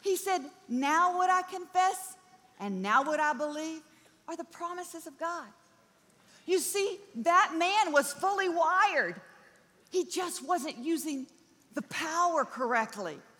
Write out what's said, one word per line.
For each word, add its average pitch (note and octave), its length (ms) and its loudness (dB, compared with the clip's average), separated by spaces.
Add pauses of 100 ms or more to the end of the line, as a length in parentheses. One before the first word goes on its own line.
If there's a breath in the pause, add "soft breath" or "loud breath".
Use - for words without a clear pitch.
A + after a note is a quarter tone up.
He G4 160 2
said, F#4+ 240 0 (260)
"Now D#4 500 2
what F#4 140 4
I F#4 100 4
confess F#4 720 -2 (440)
and F#3+ 240 -4
now A3 200 4
what D4+ 160 0
I D4+ 140 2
believe D4+ 480 -6 (460 soft breath)
are E4 80 -8
the E4 80 -10
promises F4 640 -10
of C#4+ 120 -18
God." E4 280 -6 (1000 soft breath)
You F4 140 4
see, G4 400 -2 (160)
that E4 420 4
man F#4 340 2
was C#4+ 220 4
fully F#4+ 360 0
wired. E4 720 2 (680)
He F4+ 160 0
just E4+ 400 -6
wasn't D4+ 320 -2
using C#4 480 -4 (480)
the D4 100 -6
power E4 600 0
correctly. A3 720 -4 (220)